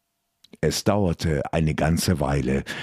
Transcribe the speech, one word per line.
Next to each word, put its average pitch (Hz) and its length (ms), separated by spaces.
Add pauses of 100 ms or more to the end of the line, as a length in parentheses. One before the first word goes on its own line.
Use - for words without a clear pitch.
(600)
Es 76 220
dauerte 87 680
eine 78 240
ganze 80 440
Weile, 67 440 (200)